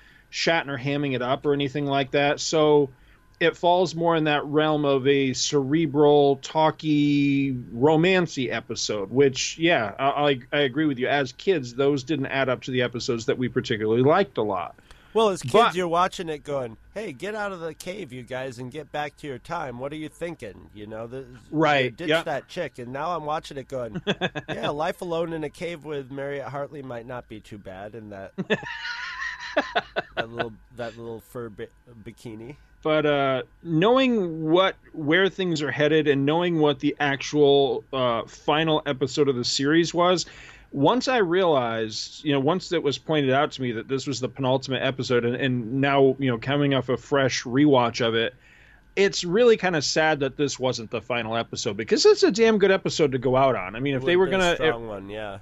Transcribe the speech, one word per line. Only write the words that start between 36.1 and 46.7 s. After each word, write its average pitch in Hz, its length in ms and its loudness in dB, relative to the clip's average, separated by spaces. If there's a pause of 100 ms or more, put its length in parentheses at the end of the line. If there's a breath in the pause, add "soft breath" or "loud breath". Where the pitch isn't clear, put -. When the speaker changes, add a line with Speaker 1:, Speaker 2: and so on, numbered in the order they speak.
Speaker 1:
knowing 165 340 2
what 147 200 2
the 143 200 0
actual, 139 840 4 (100)
uh, 123 300 0
final 156 640 0
episode 143 440 0
of 131 80 -2
the 120 80 -4
series 156 480 0
was, 175 320 2 (480 loud breath)
once 175 340 2
I 262 100 2
realized, 139 1080 0
you 147 80 0
know, 139 80 2
once 165 320 -2
it 156 100 0
was 135 140 -2
pointed 147 340 0
out 147 220 2
to - 80 -12
me 123 120 -4
that 113 140 -8
this 131 180 -4
was 131 140 -6
the 123 80 -4
penultimate 131 560 -2
episode, 127 400 0
and, 120 120 -2
and 123 440 -2
now, 139 400 4
you 135 100 0
know, 120 80 0
coming 139 360 0